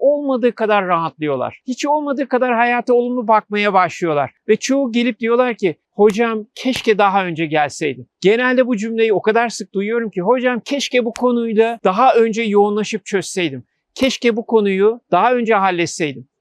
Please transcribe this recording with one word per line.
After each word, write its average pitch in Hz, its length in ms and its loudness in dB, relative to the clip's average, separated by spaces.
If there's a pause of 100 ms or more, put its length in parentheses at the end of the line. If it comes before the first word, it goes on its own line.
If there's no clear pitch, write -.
olmadığı 262 540 0
kadar 208 320 0
rahatlıyorlar. 151 800 -4
Hiç 254 200 -6
olmadığı 285 420 -2
kadar 254 260 0
hayata 240 400 0
olumlu 240 340 0
bakmaya 208 440 0
başlıyorlar. 160 580 0 (180)
Ve 214 80 4
çoğu 269 360 -2
gelip 240 280 -2
diyorlar 233 340 0
ki, 185 220 -2 (140)
"Hocam 220 640 0
keşke 220 440 -2
daha 196 280 2
önce 165 200 -4
gelseydim." 147 600 -2 (140)
Genelde 247 460 2
bu 240 100 -2
cümleyi 226 360 0
o 180 100 0
kadar 226 260 0
sık - 260 -12
duyuyorum 214 360 -4
ki, 190 100 -8
"Hocam 240 400 0
keşke 254 440 -2
bu 226 80 -6
konuyla 233 720 0
daha 226 300 4
önce 226 280 2
yoğunlaşıp 208 640 0
çözseydim. 165 580 -4 (300)
Keşke 240 420 0
bu 226 100 -6
konuyu 208 540 2 (100)
daha 214 240 2
önce 226 200 0
halletseydim." 170 760 -2 (120)